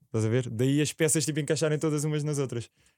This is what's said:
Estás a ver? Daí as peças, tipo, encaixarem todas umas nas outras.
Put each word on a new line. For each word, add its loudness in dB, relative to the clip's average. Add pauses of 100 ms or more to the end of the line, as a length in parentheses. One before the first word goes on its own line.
Estás 0
a 2
ver? 0
Daí 2
as 0
peças, 0
tipo, -2
encaixarem 0
todas 0
umas -2
nas -2
outras. -4 (280)